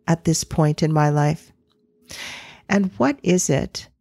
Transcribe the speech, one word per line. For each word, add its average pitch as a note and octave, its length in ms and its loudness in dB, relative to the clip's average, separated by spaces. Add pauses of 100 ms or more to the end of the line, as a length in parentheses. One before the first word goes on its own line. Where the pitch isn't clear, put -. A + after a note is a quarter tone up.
at E3 160 0
this D#3+ 200 0
point D3+ 380 0
in D#3 100 2
my D3+ 160 4
life? D3 440 -2 (1160)
And G3 280 0
what C#4+ 260 0
is F3+ 260 0
it - 400 -2 (120)